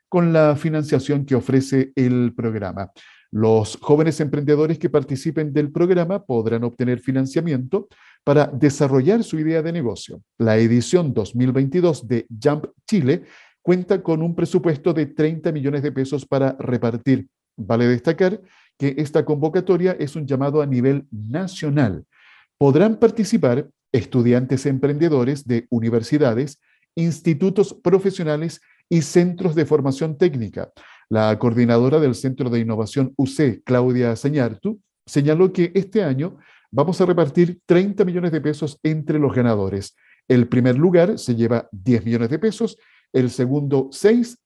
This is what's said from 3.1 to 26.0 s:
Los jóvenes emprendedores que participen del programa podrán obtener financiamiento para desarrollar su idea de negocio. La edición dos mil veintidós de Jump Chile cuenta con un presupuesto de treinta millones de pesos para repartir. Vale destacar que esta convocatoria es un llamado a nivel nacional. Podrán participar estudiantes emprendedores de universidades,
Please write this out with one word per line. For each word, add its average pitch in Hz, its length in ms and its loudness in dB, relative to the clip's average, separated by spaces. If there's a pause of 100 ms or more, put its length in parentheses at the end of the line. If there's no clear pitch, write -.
Los 110 500 2
jóvenes 156 380 2
emprendedores 147 580 0
que 165 120 -2
participen 147 640 -2
del 147 180 0
programa 175 520 0
podrán 117 420 0
obtener 123 340 -2
financiamiento 131 880 -2 (360)
para 143 220 4
desarrollar 139 760 2
su - 160 -6
idea 160 240 0
de 165 80 -6
negocio. 135 500 -6 (160)
La 110 200 4
edición 120 560 2
dos 104 200 -4
mil 123 200 0
veintidós 139 540 0
de 117 200 -2 (160)
Jump 147 220 0 (200)
Chile 160 380 0 (380)
cuenta 180 420 0
con 160 180 -2
un 165 140 -4
presupuesto 165 580 0
de 151 120 -2
treinta 156 460 -2
millones 143 300 -4
de 139 120 -4
pesos 135 340 -4
para 135 320 0
repartir. 120 680 -2 (280)
Vale 113 320 0
destacar 165 540 0 (360)
que 139 200 -2
esta 151 260 0
convocatoria 170 680 0
es 151 240 -6
un 156 100 -8
llamado 139 360 0
a 143 40 0
nivel 135 460 0
nacional. 135 920 -4 (540)
Podrán 165 400 4
participar 170 720 0 (240)
estudiantes 123 720 0
emprendedores 143 800 0
de 117 240 -4
universidades, 117 920 0 (360)